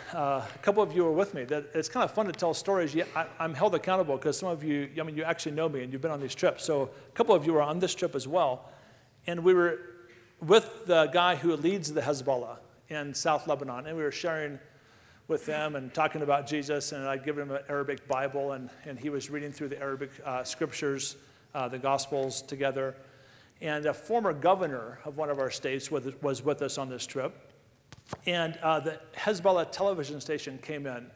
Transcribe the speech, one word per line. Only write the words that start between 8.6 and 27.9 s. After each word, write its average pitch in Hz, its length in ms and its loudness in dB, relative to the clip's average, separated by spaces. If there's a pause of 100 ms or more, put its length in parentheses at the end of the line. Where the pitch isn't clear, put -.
And 175 180 -2
we 185 120 10
were 175 240 4 (600)
with 208 440 6
the 165 220 8
guy 175 300 6
who 165 180 2
leads 160 360 0
the 151 100 0
Hezbollah 127 580 0 (300)
in 147 260 -8
South 156 320 2
Lebanon, 135 400 -4
and 165 100 -6
we 156 60 -2
were 143 80 0
sharing 151 480 -4 (680)
with 156 200 -2
them 151 280 -2
and 131 160 -6
talking 156 300 0
about 143 240 2
Jesus, 143 460 -2
and 135 160 -6
I'd 135 180 -4
given 147 180 -2
him 139 80 -8
an 139 160 -4
Arabic 143 400 -4
Bible, 139 440 -2
and, 127 180 -8 (140)
and 135 160 -12
he 147 100 -6
was 143 220 -6
reading 147 200 -6
through 143 180 -6
the 139 100 -8
Arabic, 135 320 -6 (120)
uh, 127 200 -4
scriptures, - 720 -4 (400)
uh, 131 120 -2
the 123 120 -8
Gospels 135 640 0
together. 135 520 -2 (680)
And 151 260 -2
a 143 80 4
former 214 380 0
governor 143 720 0
of 143 120 -10
one 151 140 -2
of 139 80 -2
our 131 100 0
states 131 400 -4
was, 135 320 -4
was 135 220 0
with 143 180 0
us 139 160 -2
on 135 120 -4
this 123 180 -8
trip. 131 260 -4 (920)